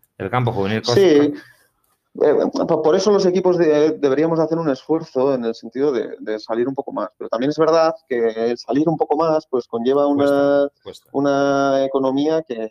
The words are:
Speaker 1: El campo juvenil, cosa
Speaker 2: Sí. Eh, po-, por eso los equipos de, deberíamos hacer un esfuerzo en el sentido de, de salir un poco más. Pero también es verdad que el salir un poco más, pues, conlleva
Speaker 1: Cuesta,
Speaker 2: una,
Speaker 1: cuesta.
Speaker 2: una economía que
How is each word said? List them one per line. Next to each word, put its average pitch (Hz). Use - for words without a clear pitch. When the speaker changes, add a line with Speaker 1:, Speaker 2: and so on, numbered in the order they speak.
Speaker 1:
El 95
campo 123
juvenil, 101
cosa 120
Speaker 2:
Sí. 147
Eh, 147
po-, 156
por 160
eso 196
los 196
equipos 180
de, 156
deberíamos 151
hacer 160
un 160
esfuerzo 139
en 117
el 113
sentido 131
de, -
de 107
salir 117
un 135
poco -
más. 104
Pero 107
también 120
es 151
verdad 160
que 113
el 120
salir 143
un 165
poco 151
más, 156
pues, 123
conlleva 131
Speaker 1:
Cuesta, 143
Speaker 2:
una, 143
Speaker 1:
cuesta. -
Speaker 2:
una 139
economía 139
que 113